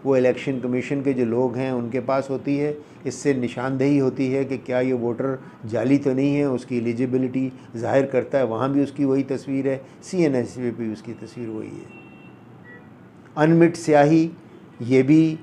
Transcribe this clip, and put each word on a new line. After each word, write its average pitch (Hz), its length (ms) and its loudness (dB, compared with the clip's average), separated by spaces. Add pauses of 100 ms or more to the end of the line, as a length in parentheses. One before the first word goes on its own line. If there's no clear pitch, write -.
वो 135 120 4
इलेक्शन 127 440 0
कमीशन 127 420 -2
के 135 100 0
जो 123 140 -2
लोग 117 300 0
हैं 131 160 -4
उनके 120 280 -4
पास 131 300 -2
होती 143 260 -4
है। 147 200 -4 (300)
इससे 139 280 0
निशानदेही 131 640 0
होती 131 300 0
है 135 160 -2
कि 127 140 -6
क्या 123 220 -4
ये 131 140 0
वोटर 123 440 -4 (280)
जाली 120 320 2
तो 135 140 0
नहीं 139 220 0
है, 143 140 0
उसकी 123 300 -4
एलिजिबिलिटी 127 760 -2 (240)
जाहिर 117 300 2
करता 131 320 0
है, 135 60 2
वहाँ 117 280 -2
भी 143 100 2
उसकी 139 220 -4
वही 135 200 2
तस्वीर 135 440 -4
है, 131 120 -2 (220)
सीएनएस 135 500 0
पे 123 200 -6
भी 113 200 -6
उसकी 107 220 -12
तस्वीर 117 340 -12
वही 107 200 -10
है। - 360 -18 (1300)
अनमिट 165 400 6
स्याही, 156 540 4 (520)
ये 131 200 4
भी 156 400 4